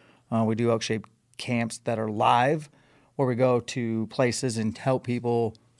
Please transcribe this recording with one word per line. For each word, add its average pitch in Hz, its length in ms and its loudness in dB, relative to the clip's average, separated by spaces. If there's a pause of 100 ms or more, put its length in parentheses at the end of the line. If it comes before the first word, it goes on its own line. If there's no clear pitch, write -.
(320)
Uh, 113 140 2
we 110 100 2
do 117 140 2
elk 113 120 2
shape 110 260 -4 (300)
camps 117 480 -4
that 113 120 -2
are 110 120 -2
live, 123 600 2 (460)
where 135 120 0
we 123 80 0
go 123 260 4
to 113 460 -4
places 120 500 0
and 110 200 -2
help 131 280 0
people 117 500 -2 (240)